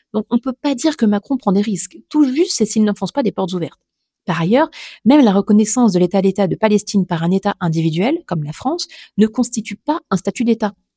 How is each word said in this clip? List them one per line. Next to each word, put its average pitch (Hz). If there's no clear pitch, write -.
Donc 214
on -
peut 254
pas 285
dire 311
que -
Macron 208
prend 220
des 190
risques. 208
Tout 302
juste, 285
c'est -
s'il 214
n'enfonce 202
pas 277
des 196
portes 185
ouvertes. 170
Par 165
ailleurs, 247
même 277
la 208
reconnaissance 208
de 175
l'État, 180
l'État 190
de 156
Palestine 208
par 165
un 175
État 196
individuel, 170
comme 160
la 151
France, 320
ne 208
constitue 220
pas -
un 196
statut -
d'État. 220